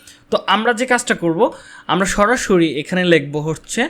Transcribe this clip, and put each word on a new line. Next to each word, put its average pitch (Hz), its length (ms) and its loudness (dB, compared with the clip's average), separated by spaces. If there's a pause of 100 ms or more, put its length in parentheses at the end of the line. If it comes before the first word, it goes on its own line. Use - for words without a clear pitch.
(300)
তো 220 160 2
আমরা 220 260 -2
যে 240 140 -2
কাজটা 247 280 0
করব, 170 380 0 (340)
আমরা 175 200 2
সরাসরি 185 760 2
এখানে 180 240 -2
লিখব 147 320 2
হচ্ছে 156 540 -4